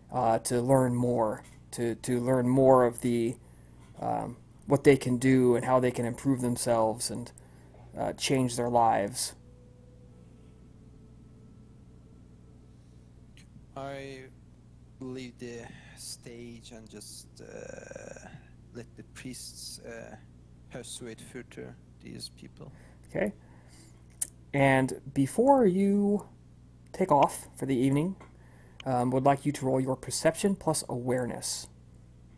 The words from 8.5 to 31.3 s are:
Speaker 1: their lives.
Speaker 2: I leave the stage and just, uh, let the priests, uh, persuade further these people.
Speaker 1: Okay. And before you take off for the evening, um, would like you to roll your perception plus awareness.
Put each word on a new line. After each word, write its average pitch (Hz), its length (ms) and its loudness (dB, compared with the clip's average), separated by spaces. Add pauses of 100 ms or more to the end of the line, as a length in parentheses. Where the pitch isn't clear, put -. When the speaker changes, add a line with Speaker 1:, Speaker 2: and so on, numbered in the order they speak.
Speaker 1:
their 120 120 -2
lives. 113 640 2 (4000)
Speaker 2:
I 135 500 -10 (760)
leave 127 400 -12
the 120 220 -12 (340)
stage 117 760 -16
and 110 180 -18
just, - 380 -16 (140)
uh, - 880 -14 (460)
let 117 120 -14 (100)
the 110 60 -16 (120)
priests, - 640 -14
uh, 113 360 -14 (540)
persuade 117 500 -12
further 123 560 -14 (240)
these 123 300 -14
people. - 420 -20 (380)
Speaker 1:
Okay. 190 220 -2 (1200)
And 135 460 4 (120)
before 240 540 6
you 202 600 2 (680)
take 180 200 0
off 147 440 2
for 139 100 -6
the 135 100 0
evening, 143 400 2 (680)
um, 127 240 0
would 131 140 2
like 139 200 4
you 143 80 0
to 135 140 -6
roll 131 120 2
your 131 160 0
perception 165 640 0
plus - 320 -2
awareness. 123 800 -4 (680)